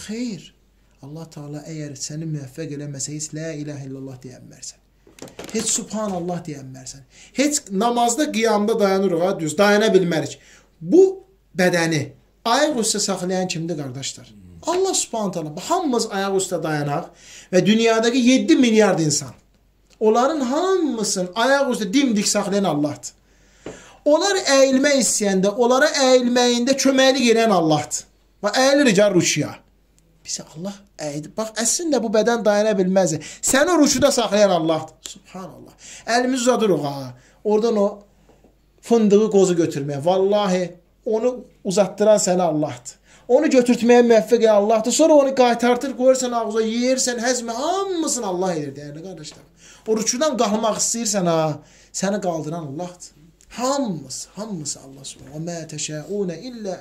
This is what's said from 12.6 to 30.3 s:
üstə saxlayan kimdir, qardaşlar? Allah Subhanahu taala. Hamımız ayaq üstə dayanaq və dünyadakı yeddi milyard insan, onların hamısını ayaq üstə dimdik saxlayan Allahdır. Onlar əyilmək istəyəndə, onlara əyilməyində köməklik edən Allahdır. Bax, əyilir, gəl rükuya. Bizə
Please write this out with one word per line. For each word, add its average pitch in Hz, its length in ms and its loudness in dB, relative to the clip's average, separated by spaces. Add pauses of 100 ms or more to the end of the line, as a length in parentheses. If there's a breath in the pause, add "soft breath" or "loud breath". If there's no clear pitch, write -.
üstə 202 160 -4
saxlayan 185 480 -4
kimdir, 165 300 -6
qardaşlar? 131 560 -12 (340)
Allah 370 260 0
Subhanahu - 380 -4
taala. 160 180 -8 (200)
Hamımız 294 420 -2
ayaq 196 300 -2
üstə 170 220 -6
dayanaq 151 420 -4 (480 loud breath)
və 180 120 4
dünyadakı 226 520 2
yeddi 254 380 4
milyard 214 440 4
insan, 143 340 -2 (680)
onların 247 420 2
hamısını 254 960 -2
ayaq 254 380 2
üstə 202 200 -4
dimdik 247 340 0
saxlayan 202 360 -2
Allahdır. 147 480 -4 (920 loud breath)
Onlar 359 300 2 (220)
əyilmək 269 480 4
istəyəndə, 190 420 0
onlara 254 420 2 (160)
əyilməyində 247 720 2
köməklik 262 560 4
edən 226 200 2
Allahdır. 160 520 0 (380)
Bax, 208 140 -4
əyilir, 277 400 4
gəl 202 160 4
rükuya. 156 380 0 (720)
Bizə - 200 -12 (100)